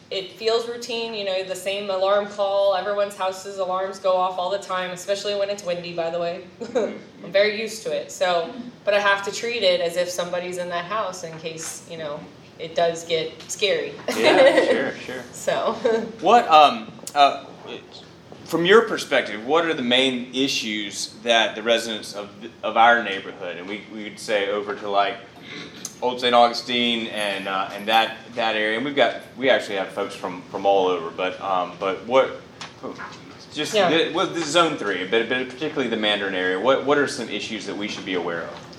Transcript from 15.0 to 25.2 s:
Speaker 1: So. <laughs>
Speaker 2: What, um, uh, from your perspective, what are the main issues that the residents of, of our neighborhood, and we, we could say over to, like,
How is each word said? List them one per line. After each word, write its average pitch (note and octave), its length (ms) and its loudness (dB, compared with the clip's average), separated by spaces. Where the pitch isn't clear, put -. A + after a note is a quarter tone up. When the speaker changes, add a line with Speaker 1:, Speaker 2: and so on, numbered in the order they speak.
Speaker 1:
So. D3 400 -2
<laughs> - 480 -2
Speaker 2:
What, G#3+ 280 6
um, C3+ 440 8
uh, C#3+ 320 4
from E3+ 220 0
your A3 160 10
perspective, B2 640 -2
what D#3+ 180 4
are E3 100 0
the C#3+ 80 -4
main B2 520 2
issues A2 880 -4
that A2+ 340 2
the G#2+ 60 -8
residents A2+ 520 -2
of, G2+ 140 -10
of G#2+ 140 -2
our A#2 260 8
neighborhood, F#2 540 -8
and F2 100 -12
we, G2+ 140 -8
we G#2+ 120 -10
could G2 160 -12
say G2+ 300 0
over G#2 260 -4
to, G#2 140 -10
like, G2 260 2